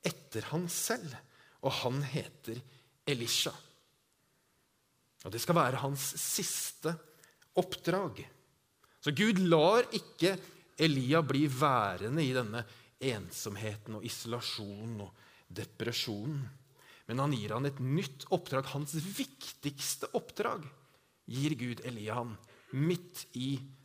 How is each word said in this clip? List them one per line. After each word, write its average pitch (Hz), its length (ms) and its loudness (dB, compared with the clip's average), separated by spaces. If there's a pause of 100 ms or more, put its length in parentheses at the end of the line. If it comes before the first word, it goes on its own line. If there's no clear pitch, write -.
etter - 540 -4
han 175 180 0
selv, 202 400 -2 (480)
og 135 120 0 (100)
han 127 260 0
heter 120 540 -8 (420)
Elisha. 120 480 0 (1700)
Og - 80 -8
det - 80 -4
skal 170 160 4
være 127 240 4
hans 135 220 -2 (180)
siste - 720 -2 (640)
oppdrag. 180 640 0 (800)
Så 147 160 0
Gud 208 280 6
lar 180 420 8 (100)
ikke - 380 2 (500)
Elia 143 400 6
bli 143 240 4
værende 123 760 2
i 127 120 2
denne 113 280 -2 (400)
ensomheten 107 920 -4
og 101 80 -10
isolasjonen 113 1000 -6
og - 200 -16 (240)
depresjonen. 117 960 -4 (680)
Men 120 120 -2
han 143 160 2
gir 107 200 -4
han 139 120 0
et 139 120 -8
nytt 139 440 -2 (120)
oppdrag. 135 360 -2
Hans 143 240 -6
viktigste - 1200 -6
oppdrag 226 480 -4 (640)
gir 139 320 0
Gud 123 240 -4
Elia 113 360 -4
han 117 140 -6 (460)
midt 175 460 -2 (140)
i 135 140 -2 (300)